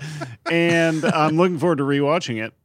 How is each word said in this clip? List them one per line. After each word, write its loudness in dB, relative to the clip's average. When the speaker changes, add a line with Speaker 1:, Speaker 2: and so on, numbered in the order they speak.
Speaker 1:
<laughs> -10
Speaker 2:
and 2
I'm 2
looking 2
forward 0
to 0
rewatching -2
it. -12